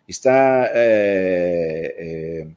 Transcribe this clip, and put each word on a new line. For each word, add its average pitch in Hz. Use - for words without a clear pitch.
está, 131
é, 92
é, 82